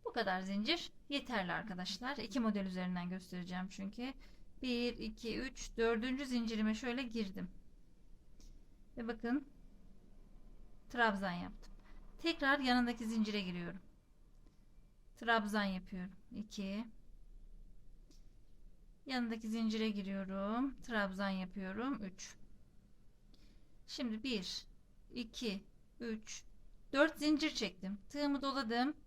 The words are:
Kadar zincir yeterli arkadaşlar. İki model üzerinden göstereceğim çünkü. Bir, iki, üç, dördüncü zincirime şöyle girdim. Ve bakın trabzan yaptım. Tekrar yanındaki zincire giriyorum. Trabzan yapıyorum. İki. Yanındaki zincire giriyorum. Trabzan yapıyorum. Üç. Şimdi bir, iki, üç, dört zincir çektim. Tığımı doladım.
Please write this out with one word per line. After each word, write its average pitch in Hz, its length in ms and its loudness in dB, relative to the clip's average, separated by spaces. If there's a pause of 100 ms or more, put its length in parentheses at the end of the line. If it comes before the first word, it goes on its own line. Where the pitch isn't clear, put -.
(180)
Kadar 190 240 4
zincir 208 500 2 (180)
yeterli 240 420 2
arkadaşlar. 185 640 -2
İki 233 220 0
model 202 260 4
üzerinden 180 440 0
göstereceğim 180 600 -4
çünkü. 226 440 -4 (480)
Bir, 240 360 2
iki, 220 420 -2
üç, - 380 -6
dördüncü 233 480 4
zincirime 226 500 4
şöyle 247 280 0
girdim. 196 460 -2 (1500)
Ve 233 100 -2
bakın 233 400 0 (1400)
trabzan 202 420 4
yaptım. 180 420 -6 (440)
Tekrar 294 420 4
yanındaki 240 460 4
zincire 214 360 4
giriyorum. 175 380 -4 (1400)
Trabzan 214 460 4
yapıyorum. 185 520 -2 (160)
İki. 208 560 -4 (2250)
Yanındaki 233 440 0
zincire 220 400 4
giriyorum. 196 920 0
Trabzan 202 480 2
yapıyorum. 190 720 -2
Üç. - 320 -8 (1500)
Şimdi 220 360 -2
bir, 220 420 0 (480)
iki, 226 500 -4 (360)
üç, 220 440 -4 (500)
dört 302 240 8
zincir 302 380 4
çektim. 196 440 -2 (100)
Tığımı 285 320 2
doladım. 262 540 2 (120)